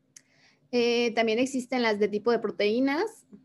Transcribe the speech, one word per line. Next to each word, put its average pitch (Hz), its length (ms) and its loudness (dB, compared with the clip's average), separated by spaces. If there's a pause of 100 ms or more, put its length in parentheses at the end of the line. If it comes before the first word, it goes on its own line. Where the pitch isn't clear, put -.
(720)
Eh, 240 420 2
también 226 240 0
existen 254 420 -4
las 220 180 0
de 208 100 2
tipo 208 220 -2
de 233 80 2
proteínas, 247 880 -2 (180)